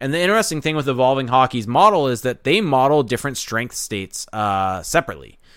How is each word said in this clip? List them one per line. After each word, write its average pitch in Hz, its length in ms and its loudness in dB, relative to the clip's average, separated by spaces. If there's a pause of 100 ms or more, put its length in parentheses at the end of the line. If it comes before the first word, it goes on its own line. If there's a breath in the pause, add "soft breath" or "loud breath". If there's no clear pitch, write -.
And 139 140 -4
the 165 60 -2
interesting 180 420 0
thing 156 140 -2
with 139 120 -2
Evolving 131 400 2
Hockey's 123 380 2
model 160 420 4
is 123 140 -4
that 123 220 -4
they 175 180 2
model 143 400 4
different 123 340 -4
strength 117 380 -6
states, - 580 -8
uh, 95 500 -2
separately. 90 540 -6 (200 soft breath)